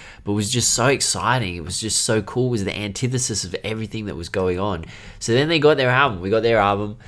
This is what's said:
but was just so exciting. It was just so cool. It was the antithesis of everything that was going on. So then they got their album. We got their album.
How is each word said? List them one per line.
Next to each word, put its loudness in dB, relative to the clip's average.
but -4
was 0
just 2
so 2
exciting. 0
It -8
was -6
just -2
so 2
cool. -2
It -2
was -2
the -4
antithesis -4
of -6
everything -6
that -6
was -10
going 0
on. -4
So 0
then 4
they 2
got 6
their 2
album. 2
We -2
got 4
their 4
album. 2